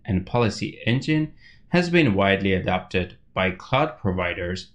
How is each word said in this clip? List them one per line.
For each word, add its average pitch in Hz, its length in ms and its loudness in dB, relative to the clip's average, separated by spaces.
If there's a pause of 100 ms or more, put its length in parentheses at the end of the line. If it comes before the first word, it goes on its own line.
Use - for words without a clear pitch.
and 92 220 -2
policy 107 580 -2
engine 151 480 0 (360)
has 175 220 2
been 151 240 4
widely 98 400 2
adopted 92 600 -2 (180)
by 92 180 0
cloud - 460 -2
providers 90 760 -6